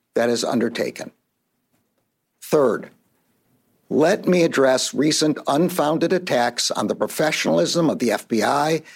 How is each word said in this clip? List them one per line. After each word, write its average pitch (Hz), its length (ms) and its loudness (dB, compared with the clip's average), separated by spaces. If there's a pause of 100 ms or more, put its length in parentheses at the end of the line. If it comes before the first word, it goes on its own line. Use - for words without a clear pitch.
(160)
that 120 140 0
is 117 140 0
undertaken. - 680 -4 (1300)
Third, 131 480 0 (1000)
let 160 360 2
me 180 180 4
address 131 500 2
recent 151 440 0 (100)
unfounded 160 680 0
attacks 123 580 -2
on 120 160 -4
the 107 80 -2
professionalism 160 960 0
of 101 100 -2
the 117 140 0
F - 160 -4
B 113 120 0
I 147 420 0 (120)